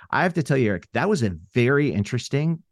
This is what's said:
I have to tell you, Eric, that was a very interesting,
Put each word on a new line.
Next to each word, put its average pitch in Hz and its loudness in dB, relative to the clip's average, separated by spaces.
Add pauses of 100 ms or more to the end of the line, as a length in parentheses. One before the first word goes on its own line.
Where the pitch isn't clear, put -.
(100)
I 147 0
have 180 -2
to 170 -2
tell 139 0
you, 117 2
Eric, 90 -4
that 139 0
was 190 0
a 92 -2 (180)
very 131 2
interesting, 139 -2